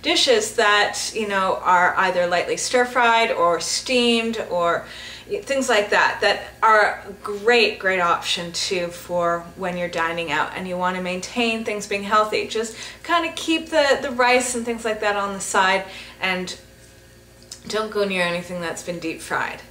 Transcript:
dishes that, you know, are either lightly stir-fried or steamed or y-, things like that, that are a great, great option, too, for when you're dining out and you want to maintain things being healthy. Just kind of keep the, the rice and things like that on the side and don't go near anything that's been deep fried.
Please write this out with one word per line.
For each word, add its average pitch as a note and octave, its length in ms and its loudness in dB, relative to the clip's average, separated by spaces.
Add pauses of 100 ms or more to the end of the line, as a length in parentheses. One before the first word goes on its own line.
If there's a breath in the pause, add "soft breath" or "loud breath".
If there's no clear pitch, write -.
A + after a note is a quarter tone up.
dishes C#4 540 2
that, G#3 580 2
you A3 120 -2
know, F#3+ 360 0
are F3+ 340 4
either F3+ 300 2
lightly F3 300 0
stir-fried A#3+ 720 2
or E3+ 280 2
steamed A#3 760 0 (140)
or E3+ 340 0 (420 loud breath)
y-, - 140 -6
things C4+ 260 -2
like G#3 220 4
that, E3 320 2
that G#3 220 2 (180)
are G#3+ 480 4
a - 20 -12 (120)
great, G#3 560 2
great F#3 200 0
option, E3+ 520 0
too, F3 380 -4
for E3+ 500 -2 (160)
when F3+ 220 -6
you're F3 120 -4
dining E3+ 420 -2
out D3 240 0
and F#3 120 -8
you F3+ 100 -6
want F#3 180 0
to F#3 60 -6
maintain A3 640 -4
things G#3 220 -6
being G3+ 160 -4
healthy. G#3+ 440 0
Just A3+ 300 -6 (240 loud breath)
kind E4 260 0
of D#4+ 80 -8
keep - 340 -2
the, C#4+ 340 4
the C#4+ 80 -4
rice B3 420 2
and A#3 100 -4
things A#3 220 -6
like G#3+ 140 -2
that G#3 160 0
on G3 180 -2
the G3 60 -8
side F#3+ 460 2 (360 loud breath)
and F#3 380 -4 (1080)
don't G#3+ 240 -4
go G#3 140 0
near F#3+ 160 -2
anything F3 400 -4
that's E3 220 -8
been E3+ 160 -8
deep E3 220 -6
fried. - 500 -6